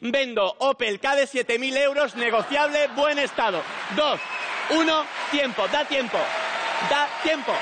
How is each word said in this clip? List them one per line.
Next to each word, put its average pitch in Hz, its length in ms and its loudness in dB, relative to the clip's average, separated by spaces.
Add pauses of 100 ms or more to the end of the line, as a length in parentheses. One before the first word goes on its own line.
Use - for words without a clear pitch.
(120)
vendo 233 480 2
Opel 233 400 0
Kadett, 277 300 2
siete 240 300 0
mil 262 180 -2
euros, 277 380 2
negociable, 285 800 2
buen 285 240 2
estado. 220 420 0 (340)
Dos, 262 240 2 (520)
uno, 311 320 4 (280)
tiempo, 262 360 0
da 285 180 0
tiempo, 262 320 -2 (720)
da 285 180 4 (160)
tiempo. 285 380 0